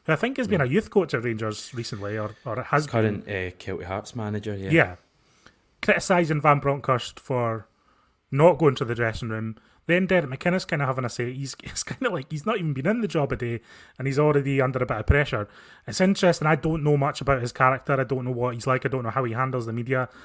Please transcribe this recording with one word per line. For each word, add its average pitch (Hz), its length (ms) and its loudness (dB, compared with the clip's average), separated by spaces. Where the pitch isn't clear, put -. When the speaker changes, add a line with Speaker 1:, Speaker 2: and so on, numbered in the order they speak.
Speaker 1:
who 160 80 0
I 151 40 4
think 262 200 -2
has 247 120 -2
been 185 120 2
Speaker 2:
Yeah. 131 60 4
Speaker 1:
a - 40 -2
youth 196 200 2
coach 170 220 2
at 120 120 -2
Rangers 110 500 -4
recently, 107 420 -8
or, 107 280 -6
or 120 180 -6
has 147 240 0
been. 110 360 2
Speaker 2:
Current, - 60 -16
uh, 92 300 -6
Celtic 92 300 -8
Hearts 98 280 -8
manager, 104 400 -6
yeah. 98 140 -6
Speaker 1:
Yeah. 113 260 2
Criticising 170 580 2
Van 147 200 4
Bronckhorst 139 580 -2
for 117 480 -4
not 151 280 6
going 143 180 6
to 139 80 -4
the 117 100 -2
dressing 113 360 -2
room. 110 260 -6
Then 180 200 2
Derek 170 240 2
McInnes 180 380 -2
kinda 143 180 0
having 127 180 -2
a 117 40 -4
say. 123 240 -6
He's, 135 260 -10
<laughs> - 60 -20
it's - 180 -6
kinda 233 280 -4
like 185 200 -6
he's 151 160 -6
not 220 120 -2
even 160 160 -2
been 131 120 -4
in 226 140 0
the 208 80 -2
job 147 240 0
a 123 40 -2
day, 117 240 -6
and 131 80 -4
he's 135 140 0
already 143 400 4
under 127 180 0
a 123 80 0
bit 113 120 -4
of 107 80 -4
pressure. 139 420 2
It's - 140 -6
interesting. 185 460 4
I 160 80 6
don't 156 300 0
know 147 120 6
much 143 240 0
about 131 220 2
his 120 80 -4
character. 131 480 2
I 131 60 0
don't 127 200 -2
know 127 60 -2
what 123 240 -2
he's 120 140 -4
like. 127 180 0
I - 20 0
don't 127 140 -2
know 113 80 -2
how 131 140 -2
he 113 80 -2
handles 127 340 -2
the 113 60 -6
media. 123 360 -2